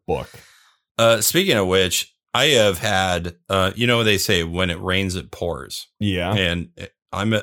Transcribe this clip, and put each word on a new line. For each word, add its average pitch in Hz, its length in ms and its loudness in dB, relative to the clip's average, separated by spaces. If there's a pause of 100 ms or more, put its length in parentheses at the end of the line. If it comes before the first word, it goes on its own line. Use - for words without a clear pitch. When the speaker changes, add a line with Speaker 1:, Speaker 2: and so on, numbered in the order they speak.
Speaker 1:
book. 71 220 -4 (720)
Speaker 2:
Uh, 113 220 4
speaking 170 360 2
of 98 100 2
which, 92 480 0 (180)
I 127 140 2
have 107 320 4
had, 92 560 -2 (140)
uh, 95 260 0
you 117 120 -2
know, 117 180 2
they 104 140 2
say 90 260 0
when 87 260 -2
it 80 100 -8
rains, 95 360 -2
it - 160 -10
pours. 71 560 -10 (100)
Speaker 1:
Yeah. 95 360 -2
Speaker 2:
And 87 340 -2 (440)
I'm 104 200 -2
a, 107 100 0